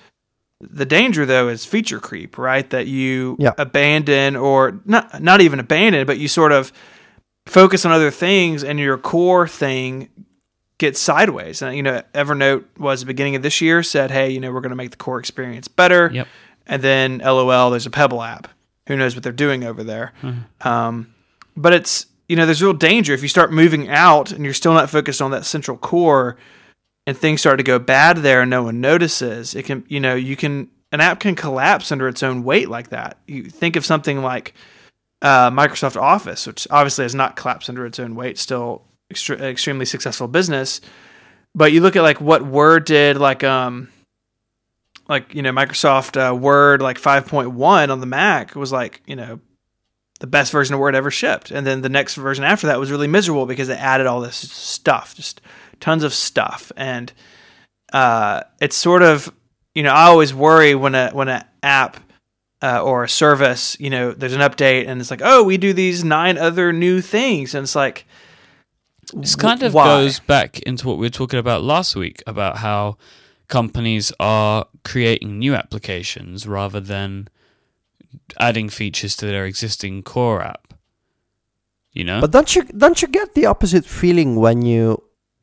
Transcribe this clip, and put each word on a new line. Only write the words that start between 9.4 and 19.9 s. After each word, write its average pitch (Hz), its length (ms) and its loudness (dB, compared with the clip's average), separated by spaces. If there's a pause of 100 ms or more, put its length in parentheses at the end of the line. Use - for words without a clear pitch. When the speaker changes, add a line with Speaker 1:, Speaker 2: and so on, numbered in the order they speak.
Speaker 1:
thing 131 600 -6 (680)
gets 139 220 -2
sideways. 147 640 0
And, 131 140 -8
you 143 60 -6
know, 131 200 -2 (120)
Evernote 139 500 0 (140)
was 135 220 -2
the 127 80 -12
beginning 139 280 -4
of 131 60 -4
this 147 180 -2
year, 165 220 2
said, 139 300 -2
"Hey, 135 180 0
you 131 100 -6
know, 131 120 -8
we're 127 100 -8
gonna 123 140 -8
make 123 160 -12
the - 60 -20
core 127 220 -8
experience 120 480 -12
better." 175 460 4
Speaker 3:
Yep. 123 140 -8 (400)
Speaker 1:
And 135 160 -4
then, 131 380 0
L 131 180 2
O 127 100 2
L, 127 220 4
there's 120 160 -4
a - 20 -12
Pebble 127 320 0
app. 113 260 -14 (400)
Who 143 80 -6
knows 131 200 -2
what 120 80 -16
they're 123 80 -8
doing 135 320 -2
over 110 200 -10
there? 113 380 -10